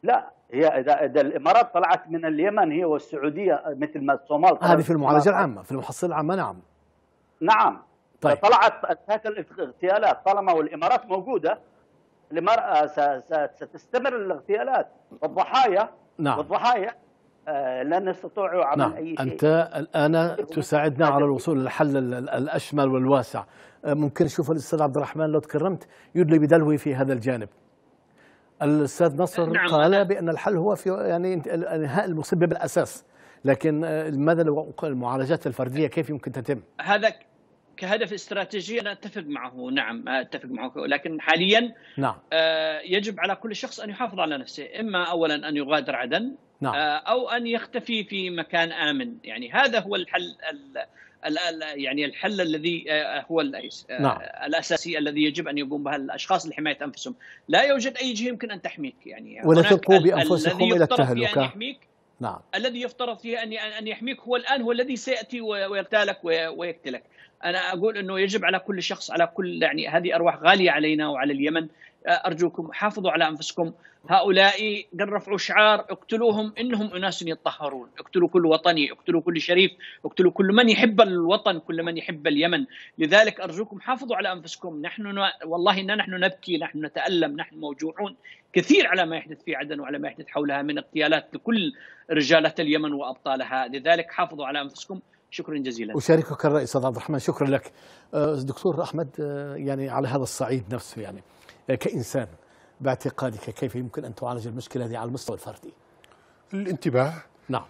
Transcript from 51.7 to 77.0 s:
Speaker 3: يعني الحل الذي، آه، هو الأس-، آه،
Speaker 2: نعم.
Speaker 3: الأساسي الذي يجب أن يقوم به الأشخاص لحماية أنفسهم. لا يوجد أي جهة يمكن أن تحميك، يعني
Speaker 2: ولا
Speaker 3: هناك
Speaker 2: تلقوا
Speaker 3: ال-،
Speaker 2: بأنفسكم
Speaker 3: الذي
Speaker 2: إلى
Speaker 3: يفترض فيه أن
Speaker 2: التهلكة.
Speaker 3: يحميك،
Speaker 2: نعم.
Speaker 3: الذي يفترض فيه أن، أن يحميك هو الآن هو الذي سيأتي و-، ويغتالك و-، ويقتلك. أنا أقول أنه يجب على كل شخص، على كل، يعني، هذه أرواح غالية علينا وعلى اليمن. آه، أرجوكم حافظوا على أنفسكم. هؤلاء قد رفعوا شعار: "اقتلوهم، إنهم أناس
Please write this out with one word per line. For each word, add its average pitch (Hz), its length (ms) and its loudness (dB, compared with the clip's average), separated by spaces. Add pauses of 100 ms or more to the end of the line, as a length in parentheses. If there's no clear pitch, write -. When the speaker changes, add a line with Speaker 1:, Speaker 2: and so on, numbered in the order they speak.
Speaker 3:
يعني 139 260 -2
الحل 190 360 -4
الذي، 165 500 -2
آه، 147 400 -2
هو 160 120 2
الأس-، 127 480 -8
آه، 127 120 -4
Speaker 2:
نعم. 135 160 2 (280)
Speaker 3:
الأساسي 160 520 -2
الذي 147 260 0
يجب 151 240 -2
أن 143 100 -4
يقوم 143 240 -6
به 143 140 -4
الأشخاص 165 500 -4
لحماية 151 380 -4
أنفسهم. 127 300 -10 (340)
لا 175 140 6
يوجد 269 340 2
أي 254 160 -4
جهة 226 160 -4
يمكن 233 220 -8
أن 196 120 -12
تحميك، 151 440 -10
يعني 110 380 -18
Speaker 2:
ولا 160 160 8
Speaker 3:
هناك 202 100 6
Speaker 2:
تلقوا 196 260 8
Speaker 3:
ال-، 170 60 8
Speaker 2:
بأنفسكم 165 540 4
Speaker 3:
الذي - 160 4
Speaker 2:
إلى 170 100 6
Speaker 3:
يفترض - 140 4
فيه 127 160 4
أن 120 60 0
Speaker 2:
التهلكة. 120 240 2
Speaker 3:
يحميك، 214 460 -6 (320)
Speaker 2:
نعم. 113 180 -6 (160)
Speaker 3:
الذي 240 280 -4
يفترض 240 360 -6
فيه 233 240 -6
أن، 220 100 -8
أن 214 340 -8
يحميك 233 340 -8
هو 247 160 -2
الآن 247 260 0
هو 233 100 -2
الذي 254 240 -2
سيأتي 233 440 -6
و-، 226 60 -6
ويغتالك 202 800 -2
و-، 165 360 -2
ويقتلك. 165 420 -8 (420)
أنا 175 140 -2
أقول 185 380 -2
أنه 190 240 -4
يجب 196 240 0
على 185 140 4
كل 180 240 -6
شخص، - 280 -8
على 165 160 2
كل، 175 360 -4
يعني، 156 260 0
هذه 175 260 0
أرواح 170 220 2
غالية 180 340 6
علينا 151 380 0
وعلى 143 240 -2
اليمن. 151 360 -2 (380)
آه، - 40 0
أرجوكم 170 600 -2
حافظوا 202 380 -2
على 160 180 2
أنفسكم. 156 440 -4 (380)
هؤلاء 196 800 4
قد 180 100 -4
رفعوا 202 360 -4
شعار: 208 420 6
"اقتلوهم، 214 800 0
إنهم 214 340 -4
أناس 185 280 -4